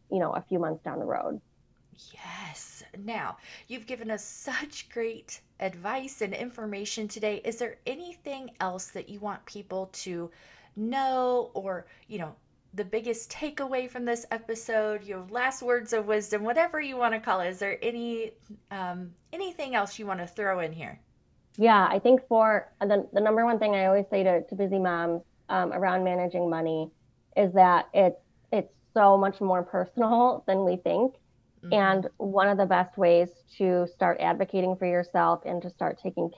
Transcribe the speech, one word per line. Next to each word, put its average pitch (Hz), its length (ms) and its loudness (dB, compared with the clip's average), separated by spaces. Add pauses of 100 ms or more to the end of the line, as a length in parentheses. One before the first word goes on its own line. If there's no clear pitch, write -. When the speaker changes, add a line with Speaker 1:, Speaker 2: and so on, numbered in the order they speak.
(100)
Speaker 1:
you 196 80 0
know, 160 140 0
a - 160 -6
few 185 100 -2
months 160 260 -4
down - 140 -8
the - 60 -6
road. - 360 -4 (720)
Speaker 2:
Yes. 175 720 -16 (200)
Now, 196 340 -8 (300)
you've 226 180 -12
given 226 240 -10
us 214 120 -6
such - 680 -10
great - 500 -8 (200)
advice 208 600 -6
and 202 140 -4
information 214 760 -8
today. 208 360 -4
Is 226 140 -6
there 226 180 -6 (100)
anything 277 640 -12 (100)
else 185 280 -6
that - 200 -12
you 202 100 -14
want 202 280 -10
people 190 420 -10 (160)
to 170 260 -8 (460)
know 254 760 -2
or, 190 320 -8 (200)
you 208 120 -12
know, 156 160 -10 (400)
the 196 100 -6
biggest 226 460 -6
takeaway 262 580 -6
from 247 160 -8
this 240 260 -4
episode, 220 760 -4
your 190 260 -10
last 254 320 -2
words 240 320 0
of 214 120 0
wisdom, 208 380 0
whatever 320 360 0
you 269 180 -6
wanna 226 200 2
call 214 220 -2
it? 175 80 -2
Is 185 100 -8
there 196 220 -4
any, 233 520 -4 (380)
um, 180 400 -8 (220)
anything 330 420 -6
else 202 240 -2
you 214 80 -10
wanna 180 200 -6
throw 190 340 -2
in 160 120 -4
here? 160 280 -14 (560)
Speaker 1:
Yeah, 202 340 6
I 196 80 2
think 254 300 6
for, 220 420 4 (100)
the, 202 340 2
the 202 60 2
number 220 260 4
one 233 120 2
thing 208 160 0
I 190 120 2
always 196 240 4
say 196 120 2
to, 175 200 4
to - 120 -12
busy 196 240 0
moms, 170 440 0 (280)
um, 180 220 0
around 185 320 0
managing 180 440 0
money 160 420 -2 (460)
is 190 180 4
that 180 400 8
it's, 180 260 4 (320)
it's 208 200 -2 (220)
so 196 220 8
much 196 240 2
more 185 220 2
personal 233 840 2
<laughs> - 40 -12
than 190 160 2
we 180 120 2
think. 185 380 0 (500)
Speaker 2:
Mm-hmm. 175 80 -4
Speaker 1:
And 190 360 4 (100)
one 196 300 2
of 202 80 2
the 196 100 4
best 180 300 2
ways 175 320 6 (280)
to 180 360 2
start 175 280 0
advocating 185 560 0
for 185 100 -4
yourself 175 580 2
and 180 180 -4
to 180 80 -10
start - 300 -4
taking 175 380 -4